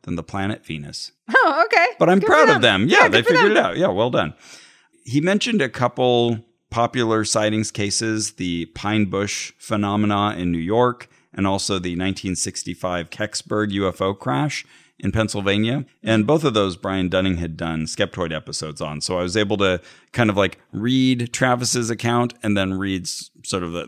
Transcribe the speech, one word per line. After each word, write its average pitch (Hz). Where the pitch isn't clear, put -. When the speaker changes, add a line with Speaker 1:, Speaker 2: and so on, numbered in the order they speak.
Speaker 1:
than -
the 85
planet 98
Venus. 76
Speaker 2:
Oh, 339
okay. 381
Speaker 1:
But 165
I'm 202
Speaker 2:
Good 415
Speaker 1:
proud 427
Speaker 2:
for -
Speaker 1:
of -
Speaker 2:
them. 101
Speaker 1:
them. 123
Yeah, 392
Speaker 2:
Yeah, 508
Speaker 1:
they 294
Speaker 2:
good -
for 480
Speaker 1:
figured 466
Speaker 2:
them. 226
Speaker 1:
it -
out. 87
Yeah, 180
well 110
done. 92
He 117
mentioned 202
a 135
couple 120
popular 117
sightings 107
cases, 107
the 85
Pine 107
Bush 98
phenomena 104
in 87
New 85
York, 117
and 98
also 98
the 90
nineteen 92
sixty-five 87
Kecksburg 107
U 98
F 90
O 95
crash 139
in 95
Pennsylvania. 107
And 107
both 151
of 139
those 98
Brian 95
Dunning 92
had 82
done 80
Skeptoid 87
episodes 76
on. 76
So 90
I 90
was 90
able 104
to 92
kind 117
of, 98
like, 95
read 123
Travis's 123
account 120
and 104
then 95
read 95
s-, -
sort 92
of 85
the, 85